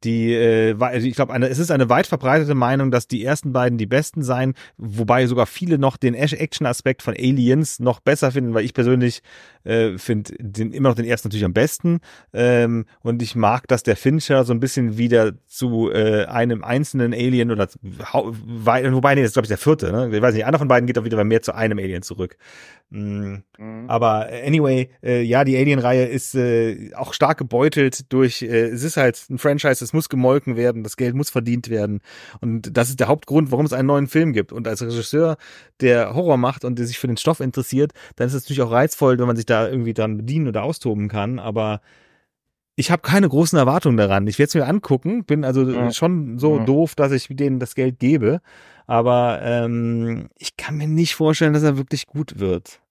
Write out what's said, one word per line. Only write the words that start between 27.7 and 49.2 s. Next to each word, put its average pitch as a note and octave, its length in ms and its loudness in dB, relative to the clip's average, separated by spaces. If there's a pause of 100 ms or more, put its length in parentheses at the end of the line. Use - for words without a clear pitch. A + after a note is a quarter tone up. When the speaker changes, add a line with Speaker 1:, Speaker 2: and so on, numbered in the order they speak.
Speaker 1:
durch, B2+ 300 2
äh, A#2+ 40 -8 (220)
es A#2+ 160 -8
ist D#3+ 120 -4
halt C3 320 2
ein C3 100 -8
Franchise, C#3+ 440 0
es A#2+ 100 -10
muss D#3 160 -2
gemolken C3 480 2
werden, A#2 280 0
das G#2+ 120 -12
Geld B2 200 -2
muss C#3+ 140 -4
verdient A#2+ 380 -2
werden G#2 320 -2 (400)
und A2+ 360 -4
das A#2+ 140 2
ist C3 100 -6
der A#2 80 0
Hauptgrund, D3 420 0
warum C3+ 160 2
es C#3+ 60 -2
einen C3 160 0
neuen C#3+ 180 2
Film D#3 260 0
gibt. G#2+ 200 -2
Und A#2 160 -8
als A2 140 -6
Regisseur, C3+ 540 -2 (440)
der A#2 340 4
Horror D#3+ 220 2
macht B2 280 -2
und B2 140 -6
der A#2+ 80 -4
sich A#2+ 140 -10
für B2+ 80 -4
den A#2 80 -2
Stoff - 240 -2
interessiert, C3+ 520 -2 (220)
dann A#2+ 140 -2
ist B2+ 60 -4
es C3 100 -6
natürlich C3+ 180 -2
auch A#2 80 0
reizvoll, B2+ 480 2
wenn B2 80 0
man A#2+ 100 0
sich A2+ 100 -6
da A2 220 2
irgendwie A#2 260 -4
dran A2 240 -2
bedienen C#3 280 -2
oder G#2+ 160 -4
austoben G#2+ 460 -4
kann, A2 320 -4
aber G#2+ 400 -4 (1000)
ich - 120 -2
hab E3+ 120 0
keine G3 260 2
großen D#3+ 300 2
Erwartungen C3+ 380 2
daran. G2 300 2
Ich G#2+ 120 -6
werd's D3 160 2
mir D3 120 2
angucken, F3 580 -2
bin D3+ 200 0
also C3 240 2
Speaker 2:
Ja. A#2+ 240 0
Speaker 1:
schon D3+ 460 -2
so D3 200 2
Speaker 2:
Ja. A#2 60 -2
Speaker 1:
doof, D3 300 2
dass C#3 160 2
ich C3+ 200 -2
denen C3+ 280 -2
das A#2+ 160 -6
Geld C3 240 -2
gebe, C3+ 440 2 (440)
aber, A#2+ 560 2